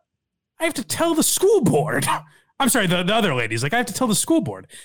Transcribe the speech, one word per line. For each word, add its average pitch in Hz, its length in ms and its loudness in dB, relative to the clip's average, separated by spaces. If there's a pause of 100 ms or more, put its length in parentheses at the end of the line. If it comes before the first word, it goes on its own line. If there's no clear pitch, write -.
(580)
I 320 60 -2
have 330 100 0
to 240 100 -6
tell 339 300 0
the 311 80 2
school 392 380 2
board." 147 460 0 (260)
<laughs> - 280 -12
I'm 269 100 0
sorry, 214 160 2
the, 180 160 0
the 190 120 0
other 208 200 2
lady's 117 280 -2
like, - 120 -2
"I - 20 2
have 240 100 0
to 220 80 -8
tell 254 140 0
the 208 60 0
school 320 260 2
board." 101 260 -6 (180)